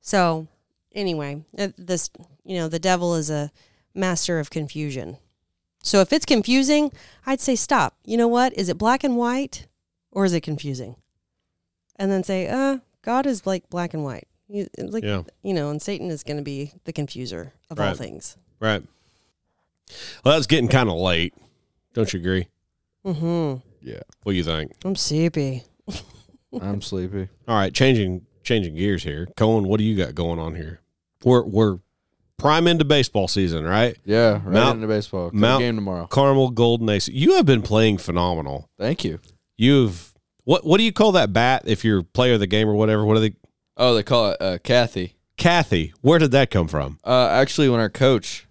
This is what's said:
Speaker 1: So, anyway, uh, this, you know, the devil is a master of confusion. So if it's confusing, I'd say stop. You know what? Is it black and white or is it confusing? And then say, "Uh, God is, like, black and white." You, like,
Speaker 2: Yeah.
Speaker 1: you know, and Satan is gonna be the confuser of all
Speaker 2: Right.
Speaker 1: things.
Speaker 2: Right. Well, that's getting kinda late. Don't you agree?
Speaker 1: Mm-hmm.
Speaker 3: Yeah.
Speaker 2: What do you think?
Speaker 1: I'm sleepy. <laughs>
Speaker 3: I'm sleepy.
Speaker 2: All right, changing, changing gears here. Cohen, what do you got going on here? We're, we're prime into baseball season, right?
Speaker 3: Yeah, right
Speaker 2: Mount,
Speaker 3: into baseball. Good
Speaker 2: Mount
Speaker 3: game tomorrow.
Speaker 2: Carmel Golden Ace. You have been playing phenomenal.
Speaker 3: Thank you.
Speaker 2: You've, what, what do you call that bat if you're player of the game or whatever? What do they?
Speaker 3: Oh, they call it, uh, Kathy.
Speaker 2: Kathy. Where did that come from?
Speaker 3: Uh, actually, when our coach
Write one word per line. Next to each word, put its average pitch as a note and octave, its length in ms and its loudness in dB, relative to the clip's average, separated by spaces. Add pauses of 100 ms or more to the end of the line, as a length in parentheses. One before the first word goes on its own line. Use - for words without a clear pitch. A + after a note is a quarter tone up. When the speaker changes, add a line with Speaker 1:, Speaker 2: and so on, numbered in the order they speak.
Speaker 1:
So, E3 460 0 (480)
anyway, D#3 480 -6 (160)
uh, G3+ 180 -4
this, F3+ 340 -6 (340)
you F#3+ 140 -10
know, D#3+ 100 -4
the D#3+ 100 -6
devil F3 380 0
is D3+ 120 -4
a D3 220 -4 (420)
master F3+ 460 -2
of D3 120 -6
confusion. C#3 680 -8 (680)
So - 160 4
if F#3 120 2
it's D4+ 120 0
confusing, C4+ 680 2 (340)
I'd C4+ 140 -2
say B3+ 160 0
stop. G#3+ 480 0
You A3 120 -4
know A#3 120 4
what? B3 280 2
Is F#3 120 -4
it E3+ 100 -4
black A#3 240 0
and B3+ 140 0
white B3 500 -4 (460)
or G3 120 0
is F3+ 80 2
it E3+ 100 -2
confusing? C3+ 520 -10 (1000)
And G3 120 -4
then F#3+ 140 0
say, F#3 240 -4
"Uh, C4+ 320 -2 (240)
God B3+ 240 -2
is, A#3+ 200 -4
like, F#3+ 220 -4
black F3 260 -6
and D#3 100 -6
white." C3 240 -12 (200)
You, G3+ 200 -8 (100)
like, G#3 240 -8
Speaker 2:
Yeah. G#2 200 -4 (200)
Speaker 1:
you G3 120 -4
know, D3 160 -2
and D3+ 120 -6
Satan F#3 280 -8
is D3+ 120 -10
gonna D3 200 -8
be C#3+ 300 -10 (120)
the E3 80 -10
confuser A#2+ 600 -10 (180)
of D3+ 100 -10
all G2+ 60 0
Speaker 2:
Right. F#2+ 100 -2
Speaker 1:
things. - 400 -14 (240)
Speaker 2:
Right. G#2+ 220 -2 (1400)
Well, C#3+ 100 6
that's D#3 120 0
getting C3 220 2
kinda B2 260 2
late. F2 400 0 (600)
Don't A2+ 180 -2
you F#2 80 -6
agree? F#2 280 -2 (560)
Speaker 1:
Mm-hmm. E3 560 -4 (220)
Speaker 3:
Yeah. A#1 180 -14 (220)
Speaker 2:
What G2+ 100 -4
do F#2 40 0
you F2 80 0
think? D#2 280 -4 (120)
Speaker 1:
I'm G2 120 -4
sleepy. D3 680 -4 (240)
<laughs> - 720 -16
Speaker 3:
I'm G2+ 220 -6
sleepy. F#2+ 460 -6 (200)
Speaker 2:
All A#2 80 2
right, F#2+ 180 0
changing, G#2 520 2 (180)
changing F#2+ 320 -2
gears F#2+ 260 -2
here. D#2 240 -8 (100)
Cohen, A2 300 2
what G#2+ 120 0
do G#2+ 60 0
you A2 120 0
got D#2+ 180 -2
going E2+ 240 -2
on D#2+ 160 -8
here? D#2+ 260 -12 (440)
We're, B2 200 6
we're G#2 340 0 (580)
prime D#3+ 300 4
into E3 180 4
baseball C3 440 2
season, E2 360 0
right? A2 400 2
Speaker 3:
Yeah, A2 280 4
right G#2 140 -2
Speaker 2:
Mount, A#2 300 2
Speaker 3:
into A2 120 -6
baseball. F#2+ 420 -4
Good G2+ 100 0
Speaker 2:
Mount B2+ 200 4
Speaker 3:
game A#2+ 160 0
tomorrow. F#2 300 -6
Speaker 2:
Carmel C3+ 440 4
Golden A#2 380 2
Ace. G2+ 200 0
You E3 280 2
have C4+ 100 4
been B2 160 4
playing G#2+ 360 2
phenomenal. E2+ 720 -4 (100)
Speaker 3:
Thank A#2+ 260 -4
you. D#2 140 -6 (380)
Speaker 2:
You've, A#2 560 2 (320)
what, D#3 200 2
what F3 140 4
do A3+ 60 4
you A3 80 0
call G#3 200 4
that B2+ 200 4
bat A#2+ 340 2
if - 180 -2
you're G#2 180 2
player B2+ 320 2
of G#2+ 60 2
the G2+ 60 0
game G#2+ 220 2
or G#2 60 2
whatever? G#2+ 300 2
What G#2+ 100 4
do A2 60 4
they? G#2+ 140 0 (420)
Speaker 3:
Oh, B2 180 2
they G#2+ 80 0
call A2+ 300 2
it, - 80 -4
uh, F#2 220 -2
Kathy. A#2 540 0 (200)
Speaker 2:
Kathy. C#3+ 560 2 (100)
Where D#3 160 6
did D#3 140 4
that C3+ 180 4
come E2+ 180 2
from? D2 360 -4
Speaker 3:
Uh, B2 240 4
actually, C3 420 2
when A#2 100 2
our A2 80 0
coach - 600 0